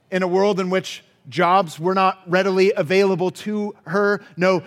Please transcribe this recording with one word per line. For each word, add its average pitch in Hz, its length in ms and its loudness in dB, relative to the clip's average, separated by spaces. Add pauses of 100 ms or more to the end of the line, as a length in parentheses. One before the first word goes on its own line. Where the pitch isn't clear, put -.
in 185 140 -2
a 185 40 -2
world 190 320 2
in 180 120 -4
which - 320 -4 (260)
jobs 175 500 0
were 185 140 -2
not 190 320 2
readily 190 500 2
available 185 540 0
to 208 460 -6 (100)
her, 202 360 0 (140)
no 180 320 0